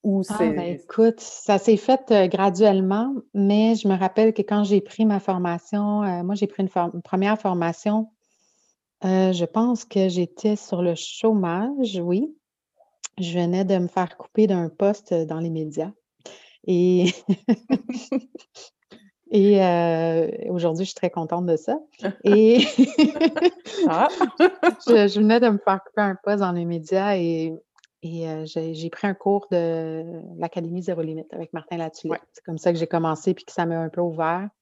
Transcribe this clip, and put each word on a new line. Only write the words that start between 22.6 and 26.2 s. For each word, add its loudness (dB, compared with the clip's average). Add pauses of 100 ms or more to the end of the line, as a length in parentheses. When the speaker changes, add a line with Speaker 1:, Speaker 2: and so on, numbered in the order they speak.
Speaker 1:
Ah ! 2 (100)
<laughs> 0
Speaker 2:
je, 6
je -2
venais 4
de 4
me 2
faire -2
couper -4
un -2